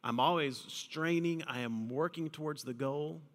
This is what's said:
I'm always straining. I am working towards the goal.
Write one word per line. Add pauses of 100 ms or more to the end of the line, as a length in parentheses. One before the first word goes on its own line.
I'm
always (100)
straining.
I
am
working
towards
the
goal. (140)